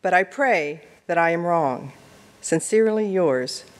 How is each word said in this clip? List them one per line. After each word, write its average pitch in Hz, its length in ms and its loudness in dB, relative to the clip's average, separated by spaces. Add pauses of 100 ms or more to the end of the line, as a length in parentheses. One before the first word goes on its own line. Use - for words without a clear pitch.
but 185 120 0
I 180 100 4
pray 180 580 -2 (260)
that 170 100 0
I 165 120 4
am 170 160 0
wrong. 147 480 -2 (480)
Sincerely 214 680 0
yours, 151 560 0 (160)